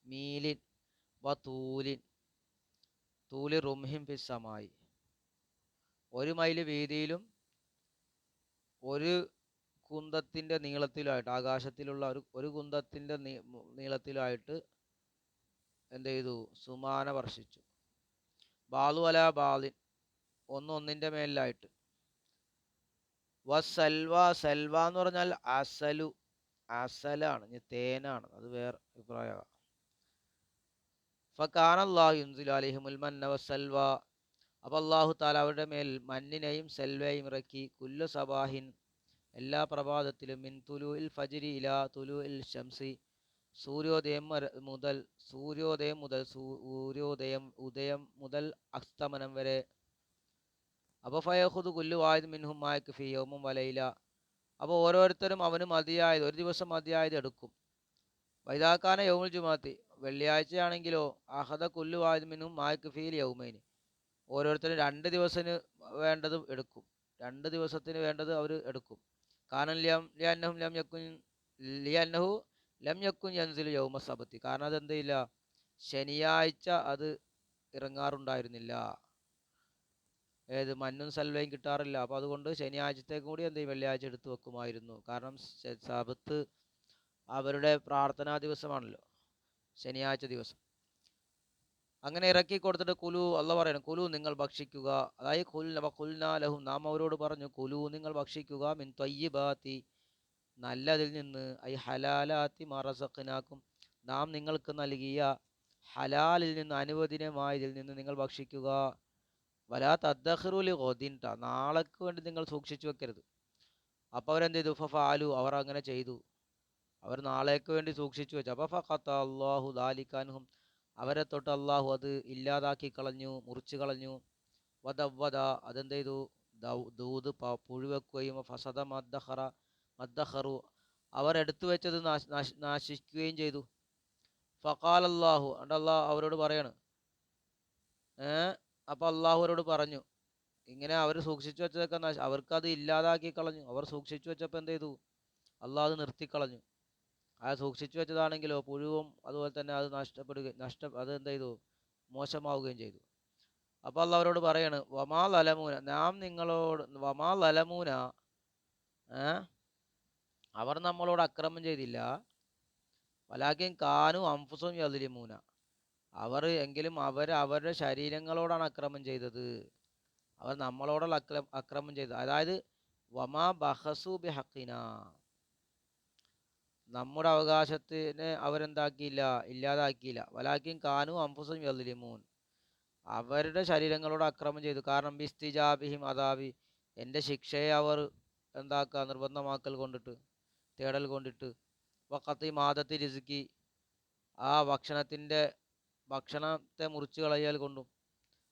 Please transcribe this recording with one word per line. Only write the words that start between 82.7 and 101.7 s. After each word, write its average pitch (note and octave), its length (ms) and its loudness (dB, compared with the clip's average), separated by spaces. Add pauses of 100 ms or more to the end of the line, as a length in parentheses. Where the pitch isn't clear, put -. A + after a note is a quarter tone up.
കൂടി D#3 140 -4
എന്ത് D#3+ 160 -2
ചെയ്യും, C#3+ 120 -4
വെള്ളിയാഴ്ച C3+ 340 -2
എടുത്തു B2+ 240 -12
വെക്കുമായിരുന്നു. A#2+ 640 -10 (120)
കാരണം A#2+ 300 -8
ശ-, A#2+ 480 -14
സബത്ത് B2 520 -4 (920)
അവരുടെ C#3 480 2
പ്രാർത്ഥനാ C#3+ 600 0
ദിവസമാണല്ലോ, C#3+ 640 -6 (760)
ശനിയാഴ്ച C3+ 480 -4
ദിവസം. B2 320 -10 (1500)
അങ്ങനെ E3 260 -2
ഇറക്കി F3+ 280 6
കൊടുത്തിട്ട് F3+ 360 0
കുലു, F3 280 -2 (160)
അള്ളാഹ് E3 220 4
പറയണം, D3+ 220 4
കുലു E3 260 -2
നിങ്ങൾ D3+ 260 -4
ഭക്ഷിക്കുക. C#3 560 -6 (300)
അതായത് C#3 280 0
കുൽ-, D#3+ 320 -6
വ D3 100 0
ഖുൽനാ D#3 480 -4
ലഹും, D3 260 0
നാം C3+ 240 -2
അവരോട് D#3 280 0
പറഞ്ഞു, D3+ 320 -4 (100)
കുലു C3+ 220 -4 (100)
നിങ്ങൾ D#3 240 -8
ഭക്ഷിക്കുക, D3 600 -4
മിൻ D3 180 -10
ത്വയ്യിബാത്തി, C#3 840 -2 (800)
നല്ലതിൽ C#3 540 0
നിന്ന്, C#3 320 -10 (200)
ഐ B2+ 100 -6